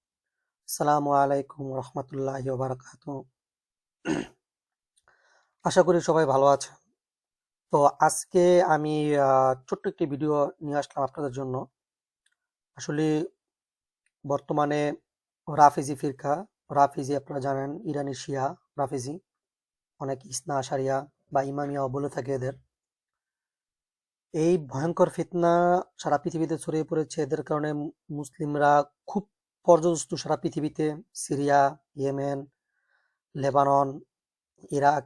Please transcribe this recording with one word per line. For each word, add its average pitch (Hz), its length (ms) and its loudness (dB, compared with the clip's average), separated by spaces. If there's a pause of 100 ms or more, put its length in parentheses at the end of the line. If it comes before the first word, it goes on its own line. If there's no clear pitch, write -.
(680)
আসসালামু 147 440 0
আলাইকুম 139 640 0
রহমতুল্লাহি 135 760 -8
ওয়া 127 80 -4
বারাকাতুহু। 131 640 -8 (2500)
আশা 185 200 4
করি 175 180 2
সবাই 160 240 2
ভালো 135 200 4
আছেন। 139 300 2 (960)
তো 151 60 4 (200)
আজকে 175 440 2 (200)
আমি, 151 320 0 (200)
আহ, 131 360 4 (120)
ছোট্ট - 240 -8
একটি 180 180 -4
ভিডিও 147 300 -2 (260)
নিয়ে 147 160 -6
আসলাম 143 260 -4
আপনাদের 139 280 -6
জন্য। 131 240 -6 (1200)
আসলে 151 280 -4 (1200)
বর্তমানে 147 540 -2 (680)
রাফিজি 147 480 4
ফিরকা, 143 380 -4 (380)
রাফিজি 143 440 0
আপনারা 139 240 -8
জানেন 135 300 -4 (160)
ইরানি 143 280 -6
শিয়া 135 320 -6 (320)
রাফিজি, 139 420 -6 (800)
অনেক 135 260 -6
ইসনা 139 320 -8
আশারিয়া 135 400 -2 (340)
বা 139 120 0
ইমামিয়াও 139 460 -4
বলে 139 200 -6
থাকে 135 240 -6
এদের। 131 200 -4 (1800)
এই 165 240 2
ভয়ঙ্কর 156 520 0
ফিতনা 170 440 0 (440)
সারা 147 200 0
পৃথিবীতে 160 400 -4
ছড়িয়ে 156 260 -4
পড়েছে। 156 380 -4
এদের 143 220 -4
কারণে 151 300 -4 (380)
মুসলিমরা 147 600 0 (360)
খুব 196 160 -4 (440)
পর্যদস্ত 170 480 4
সারা 147 220 -2
পৃথিবীতে। 151 480 -4 (280)
সিরিয়া, 143 480 2 (340)
ইয়েমেন, 139 440 -4 (960)
লেবানন, 139 520 2 (840)
ইরাক, 143 340 2